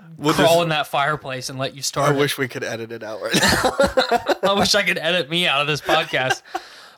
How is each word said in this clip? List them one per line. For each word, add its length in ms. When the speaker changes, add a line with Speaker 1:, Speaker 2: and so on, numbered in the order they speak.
Speaker 1:
We'll 160
Speaker 2:
crawl 220
Speaker 1:
just 80
Speaker 2:
in 60
that 180
fireplace 640
and 80
let 180
you 60
start 300
Speaker 1:
I 20
Speaker 2:
it. 60
Speaker 1:
wish 180
we 120
could 140
edit 280
it 120
out 180
right 140
now. 360
<laughs> 60
Speaker 2:
<laughs> 0
I 80
wish 180
I 80
could 140
edit 320
me 180
out 140
of 60
this 140
podcast. 600